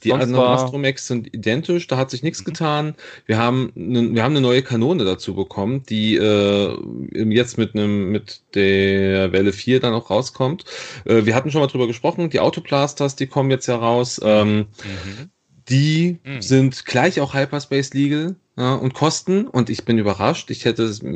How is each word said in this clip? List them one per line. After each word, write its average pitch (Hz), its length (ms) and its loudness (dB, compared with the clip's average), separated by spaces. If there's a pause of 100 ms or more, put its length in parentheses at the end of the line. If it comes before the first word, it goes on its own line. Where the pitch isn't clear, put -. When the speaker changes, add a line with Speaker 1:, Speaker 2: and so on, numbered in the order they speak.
Speaker 1:
die 113 60 2
Speaker 2:
sonst 131 140 2
Speaker 1:
anderen 127 200 2
Speaker 2:
war 123 120 4
Speaker 1:
Astromechs 135 500 -4
sind 120 260 -6
identisch, 127 540 -2
da 131 100 -4
hat 131 140 -2
sich 120 120 -10
nichts 160 200 -6
Speaker 2:
Mhm. - 20 -20
Speaker 1:
getan. 151 500 -4 (300)
Wir 110 140 0
haben 123 360 0
ne, 117 380 0
wir 113 100 2
haben 135 100 2
eine 143 100 2
neue 123 180 4
Kanone 131 460 0
dazu 92 280 -4
bekommen, 104 540 -4
die, 110 280 0
äh, 101 600 2 (380)
jetzt 113 420 0
mit 113 180 -2
einem, 104 380 0
mit - 300 -8 (120)
der 98 800 2
Welle 98 220 2
vier 123 260 0
dann 120 140 0
auch 113 160 -6
rauskommt. 131 560 -2 (400)
Äh, 113 180 4
wir 110 100 2
hatten 123 160 0
schon 147 120 2
mal 139 40 4
drüber 127 200 -2
gesprochen, 160 420 -2
die - 120 0
Autoblasters, 143 760 0
die 135 100 -4
kommen 135 240 0
jetzt 131 180 0
ja 120 80 0
raus. 120 460 0
Ähm, 107 440 4 (180)
Speaker 2:
Mhm. 98 460 -12 (400)
Speaker 1:
die 156 540 2
Speaker 2:
Mhm. 131 180 -12
Speaker 1:
sind 131 420 2
gleich 131 380 2
auch 139 100 -2
Hyperspace 139 640 -2
Legal, 147 400 0 (240)
ja, 127 160 2
und 131 180 -2
kosten. 185 540 0
Und 120 240 0
ich - 160 -6
bin 117 100 4
überrascht. 101 540 0
Ich 117 160 -8
hätte, 113 280 0 (220)